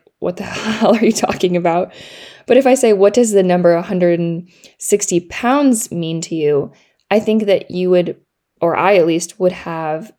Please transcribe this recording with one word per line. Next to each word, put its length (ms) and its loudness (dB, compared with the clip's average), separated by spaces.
"What 180 -6
the 60 -10
<laughs> 0 -
hell 520 0
are 100 0
you 60 4
talking 460 -2
about?" 360 -2
But 100 4
if 80 4
I 80 4
say, 200 2
"What 200 4
does 180 2
the 120 4
number 300 4
a 80 0
hundred 380 0
and 300 -6
sixty 400 -2
pounds 720 -2
mean 300 -6
to 140 -8
you?" 360 -2
I 80 4
think 260 0
that 240 -2
you 200 -4
would, 280 0
or 140 0
I 200 2
at 120 4
least, 320 -4
would 120 0
have 680 -8